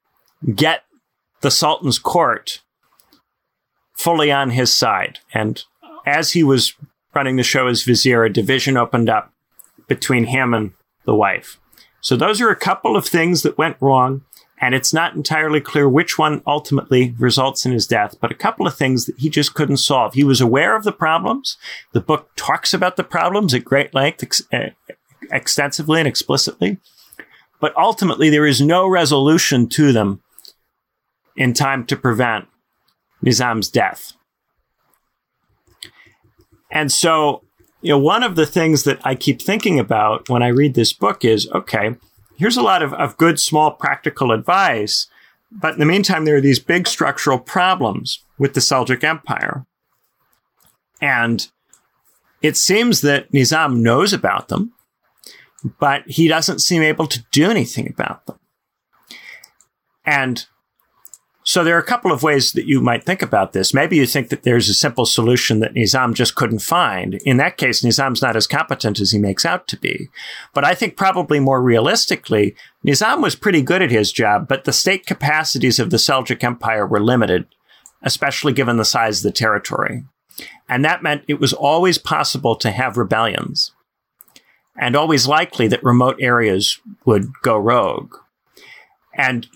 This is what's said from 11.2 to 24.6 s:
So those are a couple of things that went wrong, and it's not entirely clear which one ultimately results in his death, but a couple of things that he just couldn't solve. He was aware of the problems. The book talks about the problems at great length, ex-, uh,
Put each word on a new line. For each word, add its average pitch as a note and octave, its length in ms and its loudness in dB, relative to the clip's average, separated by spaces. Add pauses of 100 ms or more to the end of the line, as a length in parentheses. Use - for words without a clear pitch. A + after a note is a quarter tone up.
So - 160 -2
those D#4+ 240 0
are A#3 80 2
a G3 80 2
couple G#3 400 -2
of F#3+ 100 -2
things E3+ 360 0
that - 160 -2
went D#3+ 220 -2
wrong, C3+ 420 2 (400)
and B2+ 120 0
it's B2+ 180 -2
not E3 220 -2
entirely D#3 460 -2
clear C#3+ 280 2
which D3+ 300 0
one D3+ 280 0
ultimately C3+ 720 0
results B2+ 460 0
in B2+ 80 -4
his A2+ 140 -2
death, G#2 340 -2
but - 100 -2
a - 40 -10
couple G#3 320 -4
of - 100 -6
things C3 300 0
that - 120 -10
he D3+ 120 -2
just D3 240 -2
couldn't C#3 240 0
solve. A#2+ 340 0
He C3+ 120 2
was C3 160 4
aware C3 360 2
of G#3 80 -4
the G3+ 80 0
problems. F3+ 640 -2 (360)
The A#2+ 80 0
book - 360 -2
talks - 380 -2
about F#3 220 -2
the F#3 80 -2
problems F3+ 500 0
at A#2+ 100 -2
great - 300 0
length, C#3 280 -2
ex-, - 200 -4 (100)
uh, B2 180 -4 (640)